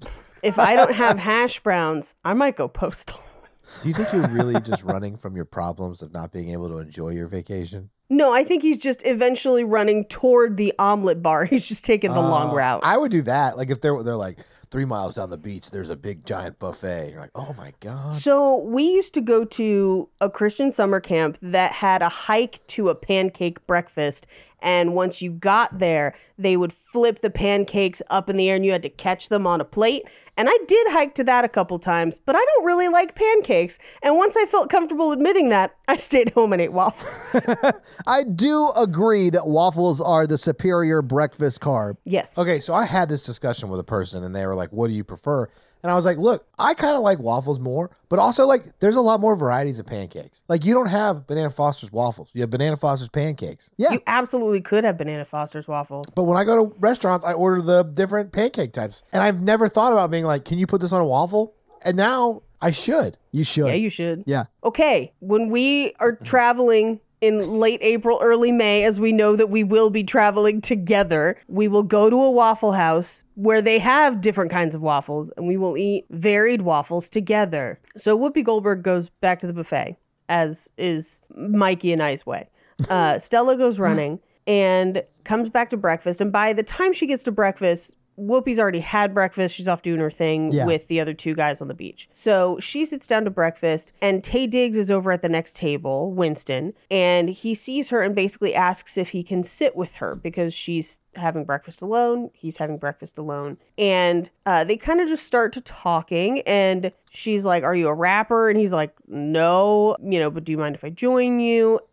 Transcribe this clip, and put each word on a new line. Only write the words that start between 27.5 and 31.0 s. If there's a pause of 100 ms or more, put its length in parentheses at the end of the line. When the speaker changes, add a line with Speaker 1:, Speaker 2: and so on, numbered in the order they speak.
Speaker 1:
up
in
the
air
and
you
had
to
catch
them
on
a
plate. (300)
And
I (100)
did
hike